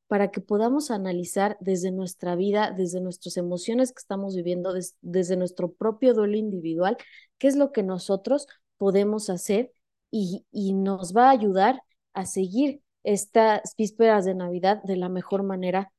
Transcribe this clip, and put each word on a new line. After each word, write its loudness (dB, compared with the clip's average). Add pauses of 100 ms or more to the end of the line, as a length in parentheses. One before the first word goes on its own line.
para 0
que -10
podamos 0
analizar -2
desde -2
nuestra -6
vida, 0
desde -4
nuestras -10
emociones -2
que -20
estamos -8
viviendo, -4
des-, -8
desde -2
nuestro -4
propio 2
duelo 2
individual, -2 (400)
qué 4
es 4
lo 2
que 0
nosotros -2 (300)
podemos 2
hacer -2 (400)
y, -4
y -2
nos -2
va 8
a 10
ayudar 2 (300)
a -8
seguir -2 (200)
estas 2
vísperas 4
de 0
Navidad 0
de -2
la -2
mejor -4
manera -4